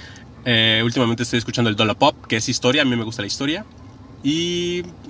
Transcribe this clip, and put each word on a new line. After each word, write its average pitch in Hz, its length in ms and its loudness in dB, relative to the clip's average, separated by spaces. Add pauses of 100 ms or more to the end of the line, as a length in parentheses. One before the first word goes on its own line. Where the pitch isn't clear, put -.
(460)
Eh, 113 400 4
últimamente 120 380 0
estoy 120 160 0
escuchando 113 320 0
el 104 40 0
Dola 104 200 2
Pop, - 320 2
que - 100 0
es 107 120 -4
historia, 135 340 2
a - 20 2
mí 123 100 2
me 117 80 -2
gusta 107 200 -8
la 101 40 -6
historia. 156 380 -6 (580)
Y, 175 600 -2 (260)